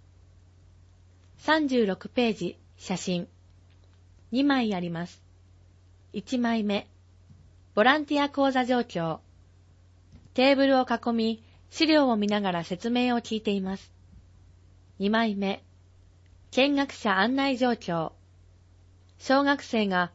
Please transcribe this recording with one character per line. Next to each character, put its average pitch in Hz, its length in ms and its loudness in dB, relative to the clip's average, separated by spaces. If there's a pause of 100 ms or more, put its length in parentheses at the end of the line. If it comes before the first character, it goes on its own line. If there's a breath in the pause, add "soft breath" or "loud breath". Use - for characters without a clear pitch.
(1400)
三 302 300 0
十 240 180 2
六 185 220 -6
ペ 240 220 0
ー 208 40 -4
ジ、 - 240 -8 (180)
写 - 200 -6
真。 175 320 -4 (1040)
二 254 100 0
枚 254 320 2
あ 175 60 -4
り 175 100 -6
ま 170 160 -6
す。 - 160 -20 (880)
一 214 260 -6
枚 233 260 0
目。 208 240 -2 (880)
ボ 214 100 4
ラ 269 120 6
ン 302 100 -4
テ 294 100 -2
ィ 285 60 2
ア 285 60 0
講 277 220 0
座 254 140 0
状 247 160 2
況。 165 400 -4 (1120)
テ 262 200 4
ー - 20 4
ブ 269 100 4
ル 269 140 4
を 254 100 0
囲 233 240 -2
み、 226 300 -2 (260 soft breath)
資 - 160 0
料 294 220 4
を 233 80 2
見 208 100 0
な 208 140 0
が 196 100 -2
ら 170 140 -4
説 190 260 -6
明 247 240 0
を 240 60 -2
聞 220 160 -6
い 214 40 -6
て 220 120 -2
い 196 80 -2
ま 190 160 -6
す。 - 160 -20 (1040)
二 196 120 -2
枚 220 260 0
目。 196 260 -4 (880)
見 285 240 2
学 277 180 -2
者 196 260 -2
案 240 180 2
内 277 200 0
状 247 140 2
況。 170 420 -4 (1080)
小 269 260 2
学 277 180 0
生 214 240 -2
が 180 280 0